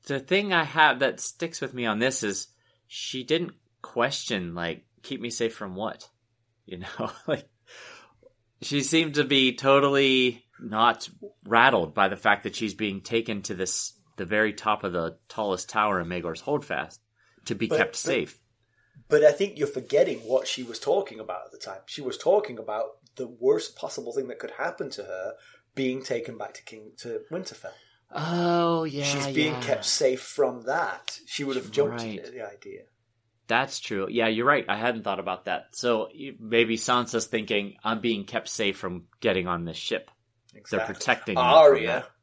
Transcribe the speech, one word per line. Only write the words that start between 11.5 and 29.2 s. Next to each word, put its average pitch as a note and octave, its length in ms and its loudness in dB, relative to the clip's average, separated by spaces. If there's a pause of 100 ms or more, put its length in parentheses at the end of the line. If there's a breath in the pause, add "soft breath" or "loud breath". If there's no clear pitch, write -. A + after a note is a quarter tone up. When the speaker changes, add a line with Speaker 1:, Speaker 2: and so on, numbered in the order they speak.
Speaker 1:
by G2 140 4
the G2 100 0
fact G2+ 260 2
that G#2 120 -6
she's G#2+ 180 -4
being G2+ 280 -4
taken A2+ 420 -2
to G#2+ 100 -8
this, - 400 -4 (240)
the G2 80 -6
very G#2+ 280 2
top G#2+ 300 -2
of F#2 100 -4
the E2 240 -2 (120)
tallest G2+ 400 -4
tower G#2 320 2
in E2+ 60 -4
Maegor's E2+ 340 -6
Holdfast C#3 580 -4 (460 soft breath)
to A2+ 100 -4
be A2 120 -2
Speaker 2:
But, D3+ 100 0
Speaker 1:
kept - 160 2
Speaker 2:
but, - 40 -8
Speaker 1:
safe. - 420 -4 (680 soft breath)
Speaker 2:
but D3+ 140 6
I D3 80 10
think F#3+ 260 -2
you're D3 100 0
forgetting C3+ 520 2
what B2 280 0
she B2+ 160 -6
was A#2 160 -10
talking E3+ 400 0
about F#2 260 -10
at - 60 -20
the - 60 -20
time. F#2+ 280 -14
She - 160 -14
was B2 160 -6
talking E3+ 420 2
about A2 380 -6 (180)
the B2+ 120 -8
worst A#2+ 480 0
possible A#2 380 -10
thing C3 140 -4
that A#2+ 120 -12
could B2+ 120 -10
happen D#3+ 400 -6
to G2+ 120 -12
her F#2 300 -10 (420 soft breath)
being C3 280 -4
taken A#2 340 -6
back - 180 -10
to - 80 -18
King, G#2+ 340 -20
to A2+ 240 -8 (100)
Winterfell. - 400 -10 (400 soft breath)
Speaker 1:
Oh, E3+ 760 0
yeah, C#3+ 180 -6
Speaker 2:
She's C#3 240 -2